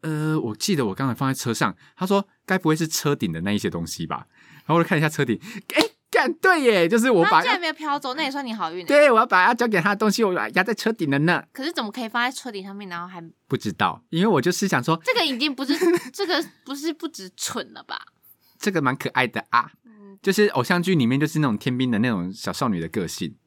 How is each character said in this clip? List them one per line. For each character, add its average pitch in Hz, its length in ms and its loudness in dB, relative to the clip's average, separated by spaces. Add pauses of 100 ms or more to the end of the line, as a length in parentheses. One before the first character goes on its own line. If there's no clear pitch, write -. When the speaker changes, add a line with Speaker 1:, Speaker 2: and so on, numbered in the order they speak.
Speaker 1:
呃， 156 380 0
我 107 160 -4
记 - 180 0
得 135 120 2
我 98 80 -2
刚 135 120 -4
才 120 80 0
放 135 140 -2
在 135 60 0
车 123 200 -4
上。” 117 220 -2 (180)
他 185 120 -6
说 196 200 2 (200)
，“该 185 120 0
不 165 100 0
会 156 60 4
是 160 140 -2
车 147 260 0
顶 110 160 -4
的 80 120 -6
那 101 100 -2
一 104 60 0
些 98 100 -2
东 85 180 -6
西 82 200 -8
吧？” - 200 -6 (380)
然 - 40 -20
后 156 80 4
我 170 60 4
就 165 60 0
看 185 80 0
一 147 40 2
下 156 80 2
车 151 160 0
顶， 107 140 0 (380)
哎， 311 60 4 (280)
干， 285 240 0
对 359 260 2
耶， 208 280 4
就 226 100 2
是 226 120 2
我 190 140 6
把 - 60 2
Speaker 2:
他 - 120 6
竟 494 100 0
然 392 80 -2
没 339 80 -4
有 311 40 -2
飘 302 240 -4
走， 269 180 -6
那 311 100 -4
也 269 60 -4
算 277 140 -8
你 233 80 -8
好 180 200 -6
运 180 80 -8
耶。 175 40 -12
Speaker 1:
对， 294 280 6
我 220 60 6
要 226 60 6
把 185 220 4
他 240 80 6
交 240 140 0
给 202 120 2
他 202 100 2
的 202 60 0
东 214 140 2
西， 220 140 2
我 185 100 2
把 110 140 -2
它 117 80 -12
压 180 80 4
在 220 100 -2
车 226 180 -2
顶 180 160 -2
了 139 120 2
呢。 160 320 2
Speaker 2:
可 262 120 -10
是 330 80 -4
怎 277 120 -4
么 202 80 -8
可 254 80 -10
以 226 80 -6
放 233 140 -4
在 247 80 0
车 247 200 -12
顶 196 140 -10
上 196 100 -12
面， 202 140 -12
然 175 120 -8
后 175 60 -10
还 180 160 -16 (240)
Speaker 1:
不 135 100 -2
知 104 160 -4
道， 87 380 0
因 165 120 0
为 202 40 2
我 185 140 4
就 170 100 0
是 190 160 -2
想 151 160 0
说 160 220 0
Speaker 2:
这 508 100 0
个 415 100 2
已 269 140 -2
经 277 160 -2
不 269 100 -8
是， 277 80 -2 (220)
Speaker 1:
<laughs> 330 180 -4
Speaker 2:
这 403 140 -6
个 330 180 -2 (200)
不 262 100 -10
是， 294 180 -6
不 320 140 -10
止 190 300 -12
蠢 214 360 -8
了 139 120 -20
吧？ - 140 -10 (600)
Speaker 1:
这 202 140 -2
个 165 100 0
蛮 131 140 2
可 - 140 -6
爱 127 160 2
的 113 240 -6
啊。 120 200 0 (140)
Speaker 2:
嗯。 202 380 -20
Speaker 1:
就 196 100 0
是 208 160 4
偶 131 140 0
像 175 180 0
剧 180 140 2
里 143 100 4
面 127 140 2
就 151 80 2
是 156 140 -2
那 151 80 2
种 104 100 0
天 123 180 -4
兵 127 140 0
的 110 80 0
那 120 100 2
种 92 240 -2
小 - 200 -8
少 131 160 -2
女 95 100 0
的 82 100 -4
个 87 200 -4
性。 78 260 -8 (120)